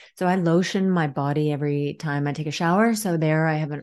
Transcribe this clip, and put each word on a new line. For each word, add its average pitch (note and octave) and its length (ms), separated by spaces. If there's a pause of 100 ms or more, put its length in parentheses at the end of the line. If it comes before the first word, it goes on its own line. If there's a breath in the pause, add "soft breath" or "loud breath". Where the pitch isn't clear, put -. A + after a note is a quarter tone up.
(160 loud breath)
So F#3 100
I F3+ 100
lotion F#3 540
my E3+ 180
body D3 440
every C#3+ 460
time C#3+ 280
I D3 60
take D3 140
a D3 60
shower. G3 420
So F#3 240
there D#3 280
I D#3 100
have D3+ 160
an C#3+ 100